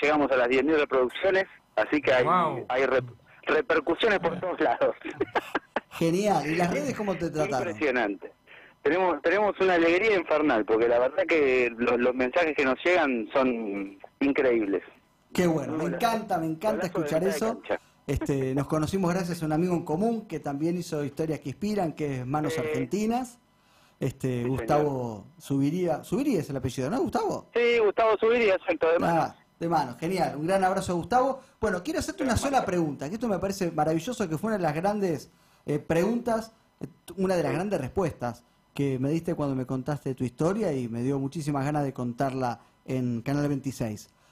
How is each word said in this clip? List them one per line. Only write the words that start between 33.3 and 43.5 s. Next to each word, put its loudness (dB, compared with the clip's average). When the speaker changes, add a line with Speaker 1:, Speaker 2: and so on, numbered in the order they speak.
Speaker 3:
parece -4
maravilloso, 0
que -2
fue -4
una 0
de -2
las 0
grandes, -2
eh, 0
preguntas, 0
eh, -10
una 0
de 2
las -2
Speaker 1:
Sí. -2
Speaker 3:
grandes -2
respuestas -4
que -2
me 0
diste -2
cuando -2
me -4
contaste -4
tu -6
historia 0
y -4
me -6
dio 0
muchísimas -4
ganas 0
de -4
contarla -4
en -2
Canal -2
veintiséis. -6